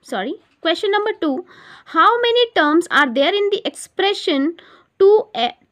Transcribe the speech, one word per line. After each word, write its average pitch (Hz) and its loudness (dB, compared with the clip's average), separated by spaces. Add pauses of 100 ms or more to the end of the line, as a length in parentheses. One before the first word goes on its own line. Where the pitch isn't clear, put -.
Sorry, 220 -8 (340)
question 370 -2
number 415 -2 (120)
two. 285 -2 (600)
How 330 4 (120)
many 480 2 (140)
terms 311 2
are 269 2
there 277 0
in 403 0
the - -6
expression 359 -4 (460)
टू 196 4
ए, 233 -4 (200)